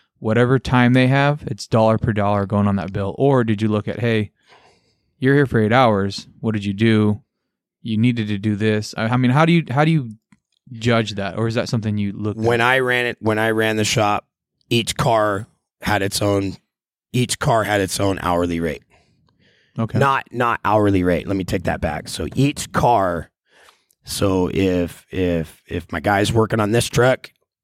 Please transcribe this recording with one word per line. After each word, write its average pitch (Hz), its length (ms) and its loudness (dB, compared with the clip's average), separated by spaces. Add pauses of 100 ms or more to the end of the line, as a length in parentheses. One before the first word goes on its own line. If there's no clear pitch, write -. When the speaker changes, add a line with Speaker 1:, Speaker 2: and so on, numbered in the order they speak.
(180)
Speaker 1:
Whatever 120 400 2
time 123 340 2
they 127 140 4
have, 139 400 0
it's 127 200 -10
dollar 110 300 2
per 113 160 -2
dollar 101 340 0
going 101 220 2
on 98 80 2
that 95 160 -6
bill. 98 240 -6
Or 135 260 4
did 110 200 0
you 110 60 2
look 107 200 -2
at, - 120 -8
"Hey, 113 320 0 (880)
you're 131 160 4
here 143 120 4
for 127 140 0
eight 107 120 2
hours. 107 540 2 (140)
What 110 120 -2
did 104 140 -4
you 101 80 -2
do? 107 480 2 (600)
You 110 140 -4
needed 117 320 0
to 104 100 -2
do 104 180 -2
this." 107 420 -2
I, 110 60 -4
I 117 120 -2
mean, 127 140 2
how 147 160 4
do 170 60 2
you, 170 180 2
how 143 160 0
do 165 40 2
you 139 200 -2 (640)
judge 113 420 0
that? 98 240 -6
Or 110 100 -2
is 113 60 -4
that 95 160 -4
something 107 280 -2
you 101 140 -2
look 104 240 -6
Speaker 2:
When 117 240 -2
Speaker 1:
at? 117 80 4
Speaker 2:
I 131 120 4
ran 123 260 0
it, 117 140 -6
when 107 180 0
I 113 120 0
ran 110 260 0
the 107 80 0
shop, 104 420 0 (440)
each 117 260 -2
car 107 500 0 (360)
had 104 200 0
its 98 200 -4
own, 98 340 0 (560)
each 123 260 -2
car 113 260 0
had 101 160 0
its 95 180 -2
own 98 240 0
hourly 87 380 0
rate. 80 220 -4 (960)
Speaker 1:
Okay. 117 200 -4
Speaker 2:
Not, 135 340 0
not 113 320 -2
hourly 101 380 2
rate. 90 240 0
Let 98 100 -4
me 95 80 -4
take 87 200 -4
that 78 160 -4
back. 76 280 -6
So 78 260 -8
each 139 380 -2
car, 95 580 0 (720)
so 92 480 0
if, 87 580 -2
if, 85 560 -2
if 85 240 -8
my 87 100 -6
guy's 104 320 2
working 110 280 0
on 104 120 0
this 117 160 0
truck, 123 440 0 (320)